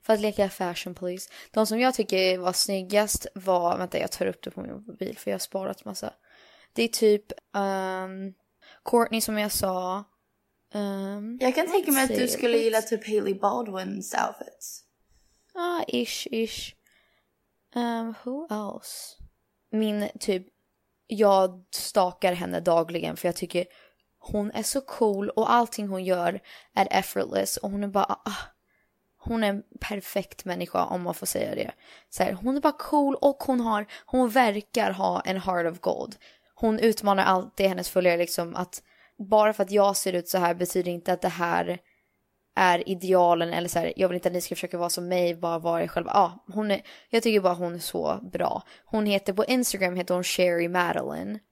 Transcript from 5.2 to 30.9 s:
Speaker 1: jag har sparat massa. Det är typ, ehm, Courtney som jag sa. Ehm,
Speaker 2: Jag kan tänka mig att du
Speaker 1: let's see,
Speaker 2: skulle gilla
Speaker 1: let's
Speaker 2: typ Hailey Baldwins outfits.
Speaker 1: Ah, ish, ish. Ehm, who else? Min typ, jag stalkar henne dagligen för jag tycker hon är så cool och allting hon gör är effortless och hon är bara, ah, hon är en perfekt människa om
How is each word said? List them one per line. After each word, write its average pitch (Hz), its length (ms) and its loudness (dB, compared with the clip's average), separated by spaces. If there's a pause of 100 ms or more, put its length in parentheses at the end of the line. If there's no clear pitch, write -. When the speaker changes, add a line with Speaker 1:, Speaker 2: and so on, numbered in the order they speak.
Speaker 1:
jag 190 40 -2
har 185 40 -8
sparat 190 460 -8
massa. - 280 -10 (600)
Det 233 100 2
är 226 40 2
typ, 208 380 4 (300)
ehm, 190 760 -4 (520)
Courtney 226 360 2
som 220 160 -2
jag 208 140 0
sa. 185 520 -2 (680)
Ehm, 202 680 -6
Speaker 2:
Jag 254 140 2
kan 320 120 2
tänka 359 240 0
mig 269 120 4
att 254 60 0
du 220 60 0
Speaker 1:
let's - 40 2
see, 247 80 2
Speaker 2:
skulle 233 300 2
gilla 220 220 2
Speaker 1:
let's 220 100 -6
Speaker 2:
typ 220 180 -4
Hailey 202 320 0
Baldwins 196 760 -4 (140)
outfits. - 560 -14 (720)
Speaker 1:
Ah, 349 320 -2
ish, - 440 -4
ish. - 420 -4 (1040)
Ehm, 233 380 -4 (100)
who 277 220 -8
else? - 680 -10 (560)
Min 214 380 0 (100)
typ, 190 280 -2 (600)
jag 196 640 4
stalkar 180 640 0
henne 180 260 -4
dagligen 165 580 2
för - 100 -2
jag 170 80 0
tycker 175 300 -2 (540)
hon 208 320 -4
är 214 120 -6
så - 180 -2
cool 208 480 0
och - 240 2
allting 226 340 2
hon 190 160 -6
gör 180 360 0 (360)
är 196 160 4
effortless - 680 -2
och 208 140 -6
hon 202 120 -4
är 202 40 -4
bara, 196 160 0 (220)
ah, 208 60 -6 (840)
hon 226 260 -2
är 208 60 4
en 202 140 -4 (160)
perfekt - 680 -8
människa 180 400 -2
om 180 180 -4